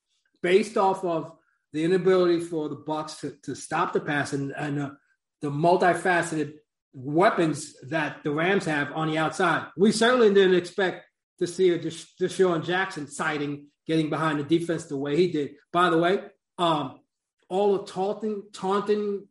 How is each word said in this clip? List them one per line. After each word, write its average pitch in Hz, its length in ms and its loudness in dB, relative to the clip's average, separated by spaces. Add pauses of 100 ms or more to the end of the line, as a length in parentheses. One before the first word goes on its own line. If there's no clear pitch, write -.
(400)
based 208 380 2
off 190 260 2
of 170 280 -4 (400)
the 156 120 -2
inability 180 560 4
for 160 280 -6
the 143 80 -10
Bucs 156 440 -8
to, 139 120 -8 (100)
to 123 140 -8
stop 170 360 -4
the 202 80 0
pass 147 320 -4
and, 139 240 -4
and, 147 220 -4
uh, 139 120 -6 (520)
the 147 80 -4
multifaceted 170 1040 2 (400)
weapons 156 800 0 (140)
that 151 340 -4
the 156 80 -4
Rams 175 360 0
have 147 260 -2
on 160 160 -4
the 156 100 -2
outside. 156 480 0 (100)
We 208 160 4
certainly 226 400 4
didn't 190 220 6
expect 180 500 -2 (360)
to 180 60 0
see 185 240 2
a 165 80 0
Desha-, 160 280 -10 (140)
Deshaun 175 440 0
Jackson 180 440 -4
sighting 147 580 -6 (200)
getting 156 240 0
behind 151 280 0
the 143 60 -4
defense 165 400 0
the 143 120 -8
way 143 200 -4
he 180 160 4
did. 143 220 -4 (180)
By 175 180 4
the 165 80 4
way, 180 220 2 (360)
um, 151 440 -2 (500)
all 196 280 2
the 190 60 -10
taunting, 208 580 -6 (120)
taunting 202 760 -2